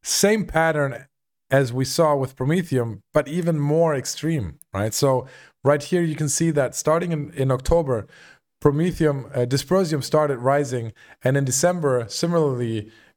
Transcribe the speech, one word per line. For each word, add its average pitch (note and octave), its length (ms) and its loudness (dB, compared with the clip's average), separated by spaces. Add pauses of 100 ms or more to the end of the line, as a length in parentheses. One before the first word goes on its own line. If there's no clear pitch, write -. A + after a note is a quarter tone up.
same G#3+ 440 2
pattern D3+ 640 -2 (420)
as C3+ 240 2
we C3 100 -2
saw D3+ 320 2
with C3 220 -4
promethium, B2+ 640 -2 (100)
but D3 160 0
even E3 320 -2
more D#3 340 2
extreme, C3 640 -4 (140)
right? G#2 200 -2
So C3 340 0 (380)
right D3 180 2
here, F3+ 180 0
you D#3+ 140 -2
can D3+ 140 -2
see E3 220 0
that C3+ 220 0
starting E3+ 380 0
in, D3 220 -6
in C3 180 0
October, C3 560 0 (560)
promethium, D3 640 0 (100)
uh, B2 100 2
dysprosium D3+ 580 0
started D3+ 340 2
rising, B2+ 560 -2 (300)
and C3 120 2
in C#3+ 80 2
December, C#3 640 0
similarly, B2 840 -2 (260)